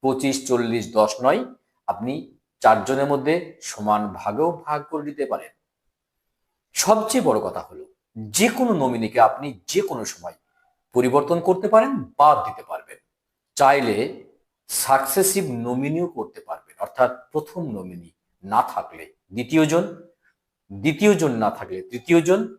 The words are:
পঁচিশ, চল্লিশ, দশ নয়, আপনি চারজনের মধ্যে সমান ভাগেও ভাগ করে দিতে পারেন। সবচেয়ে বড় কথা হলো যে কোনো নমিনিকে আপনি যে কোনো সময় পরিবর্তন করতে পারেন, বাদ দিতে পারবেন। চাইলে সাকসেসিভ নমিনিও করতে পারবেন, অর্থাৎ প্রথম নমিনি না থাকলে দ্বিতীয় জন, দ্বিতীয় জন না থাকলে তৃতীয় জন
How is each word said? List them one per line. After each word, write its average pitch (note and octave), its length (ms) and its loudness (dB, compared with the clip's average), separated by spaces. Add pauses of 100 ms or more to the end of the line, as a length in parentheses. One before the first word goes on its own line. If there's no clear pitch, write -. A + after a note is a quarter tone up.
পঁচিশ, C3 340 0 (120)
চল্লিশ, A#2 360 0 (140)
দশ G#2 140 4 (120)
নয়, D#3+ 160 4 (480)
আপনি B2+ 240 -4 (500)
চারজনের C3+ 500 2
মধ্যে C#3+ 220 0 (360)
সমান G#2 320 0 (160)
ভাগেও B2+ 320 -2 (140)
ভাগ D3 160 -6 (100)
করে D3+ 180 -8
দিতে D3 220 -6
পারেন। - 220 -8 (1200)
সবচেয়ে A3 540 0
বড় A2 180 2
কথা F2+ 220 -8
হলো - 160 -20 (520)
যে G#3+ 100 4 (100)
কোনো C3 160 0 (100)
নমিনিকে A#2 380 -2
আপনি C#3+ 280 2 (220)
যে F#3 180 2
কোনো C3 140 -8 (100)
সময় - 240 -16 (580)
পরিবর্তন C#3+ 440 2 (100)
করতে F#3 260 2
পারেন, B3 160 6 (280)
বাদ D3 180 6 (100)
দিতে - 240 -12
পারবেন। - 280 -14 (580)
চাইলে C3+ 400 4 (760)
সাকসেসিভ - 760 0 (220)
নমিনিও C#3+ 500 -2
করতে - 320 -10
পারবেন, - 260 -14 (100)
অর্থাৎ B2+ 260 2 (200)
প্রথম D#3 320 -6 (140)
নমিনি F2+ 340 -14 (340)
না G#2+ 160 0 (120)
থাকলে E2 320 -10 (300)
দ্বিতীয় D3+ 380 2
জন, F3 120 2 (840)
দ্বিতীয় D3+ 500 2
জন D3+ 120 2 (120)
না G2+ 140 2
থাকলে F#2 200 -10 (120)
তৃতীয় B2 280 2 (100)
জন F#3+ 120 4 (180)